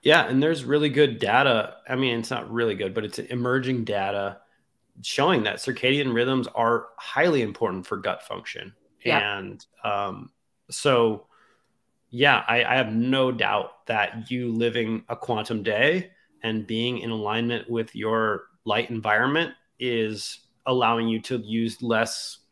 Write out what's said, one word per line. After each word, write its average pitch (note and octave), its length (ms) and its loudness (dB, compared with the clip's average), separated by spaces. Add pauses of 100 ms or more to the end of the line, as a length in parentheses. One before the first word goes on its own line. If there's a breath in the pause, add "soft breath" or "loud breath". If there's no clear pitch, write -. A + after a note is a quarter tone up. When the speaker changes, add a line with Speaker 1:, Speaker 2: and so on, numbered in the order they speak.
Speaker 1:
Yeah, D3+ 240 6
and C3 140 2
there's D#3 220 2
really D3 260 2
good C3 300 4
data. A#2 580 2 (120)
I C3 60 -2
mean, B2+ 240 0
it's A2+ 100 -8
not A#2 200 -6
really A2+ 260 0
good, F#2+ 180 -6
but G#2+ 100 -4
it's G#2 160 -10
emerging B2 640 -2
data G2+ 540 -4 (640 soft breath)
showing C#3+ 420 2
that G#2 140 -2
circadian C3 560 0
rhythms B2 420 0
are A#2 320 2 (100)
highly D3+ 440 2
important G2 440 -4
for G2+ 120 -6
gut F#2+ 260 -4
function. - 500 -12 (300)
Speaker 2:
Yeah. G#2 340 0
Speaker 1:
And, G2 280 -12 (180)
um, G2+ 480 -4 (400)
so, A#2 560 2 (840 soft breath)
yeah, B2+ 360 4
I, A#2 160 2
I B2 140 2
have A2+ 160 0
no C3 400 2
doubt G#2 540 -2
that A2 440 -2
you B2 220 -4
living A2+ 560 -2
a A#2 80 -6
quantum G#2+ 460 -4
day C3+ 480 2 (320 soft breath)
and A2 220 -4
being A#2 340 -4
in A#2 100 -8
alignment A2+ 600 -4
with A#2 260 -4
your A2 480 0 (220)
light G#2+ 240 0
environment A#2+ 640 0 (260)
is A2+ 640 -4 (240)
allowing A#2 420 2
you A2+ 120 0
to B2+ 200 -4
use A2+ 420 -4
less A2+ 580 -2 (120)